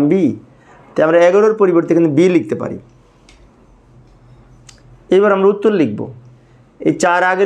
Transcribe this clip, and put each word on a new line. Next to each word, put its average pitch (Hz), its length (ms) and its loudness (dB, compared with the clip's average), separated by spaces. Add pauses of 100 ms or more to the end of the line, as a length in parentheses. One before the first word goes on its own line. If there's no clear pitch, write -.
(120)
বি, 185 120 0 (680)
তাই - 160 -4
আমরা 165 100 2 (100)
এগারোর 208 340 2
পরিবর্তে 170 320 2
এখানে 165 240 2
বি 170 80 4 (100)
লিখতে 135 260 -2
পারি। - 160 -10 (2500)
এবার 202 200 2
আমরা 190 180 0
উত্তর 214 180 -2 (100)
লিখব, 110 180 -4 (880)
এই 160 60 0 (100)
চার 180 180 0 (100)
আগে 190 140 -2